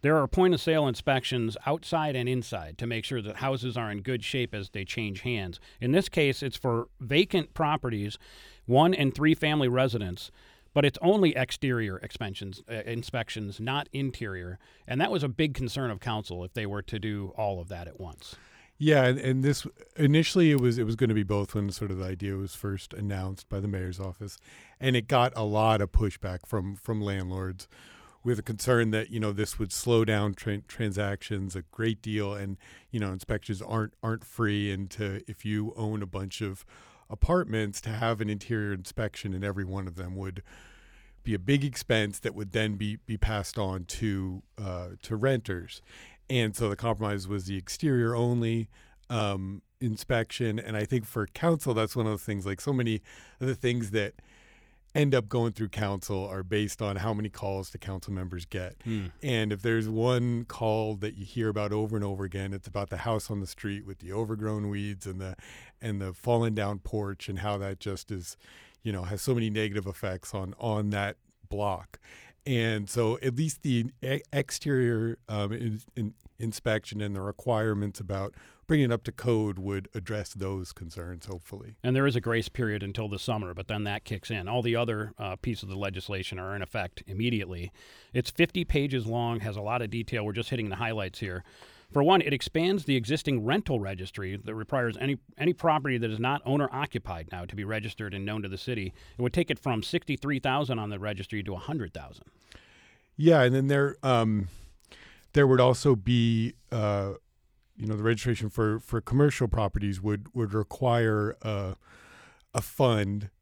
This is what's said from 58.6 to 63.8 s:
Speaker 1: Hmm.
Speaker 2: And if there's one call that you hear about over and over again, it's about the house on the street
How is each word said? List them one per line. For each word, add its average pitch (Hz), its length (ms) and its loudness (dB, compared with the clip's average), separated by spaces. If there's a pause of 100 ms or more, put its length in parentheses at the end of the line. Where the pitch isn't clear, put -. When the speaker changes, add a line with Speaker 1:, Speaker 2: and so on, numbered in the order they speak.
Speaker 1:
Hmm. 107 240 -4 (160)
Speaker 2:
And 113 280 2
if 101 120 -4
there's 113 260 2
one 120 560 2
call 110 520 0
that 107 180 -6
you 98 100 -10
hear 110 240 0
about 104 240 -2
over 107 220 0
and 101 100 0
over 98 200 -4
again, 98 280 -6
it's 98 140 -10
about 101 240 -4
the 95 60 -6
house 110 340 -2
on 104 80 -2
the 95 80 -6
street 101 360 -6